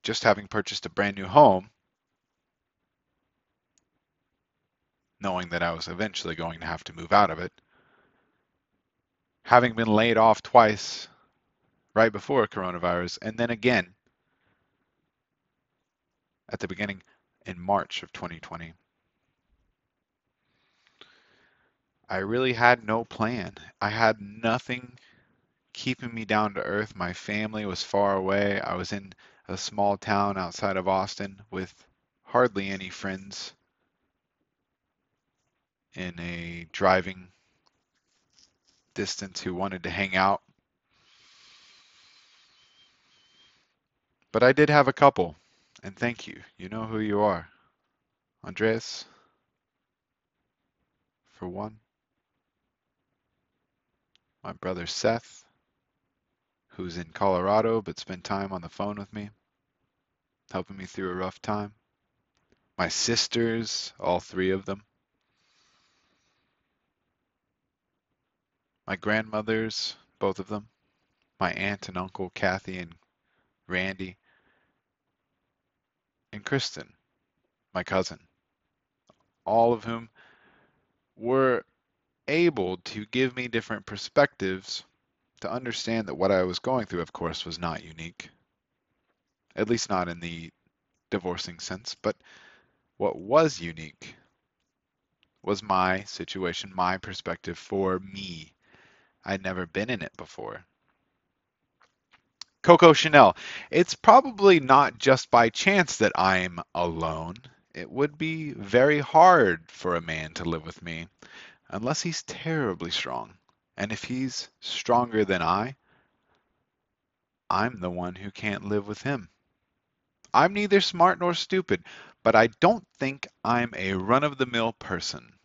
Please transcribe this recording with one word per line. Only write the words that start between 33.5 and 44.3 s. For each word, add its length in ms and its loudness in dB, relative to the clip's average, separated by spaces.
in 240 -10
a 540 -10
driving 560 2
distance 480 -8
who 140 -6
wanted 280 -6
to 60 -8
hang 260 -4
out. 260 4